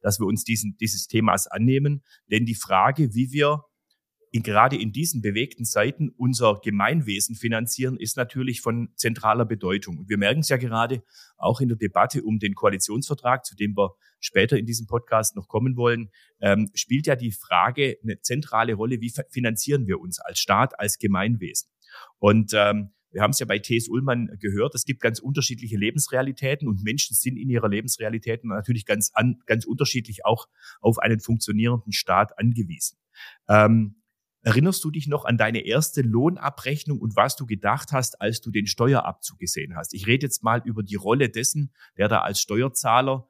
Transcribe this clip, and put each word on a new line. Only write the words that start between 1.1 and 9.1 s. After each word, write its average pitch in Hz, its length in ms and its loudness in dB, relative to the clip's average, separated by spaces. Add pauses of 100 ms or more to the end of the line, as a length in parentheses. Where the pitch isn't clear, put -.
annehmen. 135 560 0 (240)
Denn 110 180 2
die 117 80 -2
Frage, 113 600 2
wie 127 180 0
wir 147 320 0 (640)
in, 113 140 -2
gerade 110 360 4
in 107 120 -4
diesen 139 300 -2
bewegten 107 420 -4
Zeiten 117 520 0
unser 117 460 2
Gemeinwesen 107 720 0
finanzieren, 120 640 -4
ist - 200 -6
natürlich 127 440 -4
von 117 340 -4
zentraler 113 500 0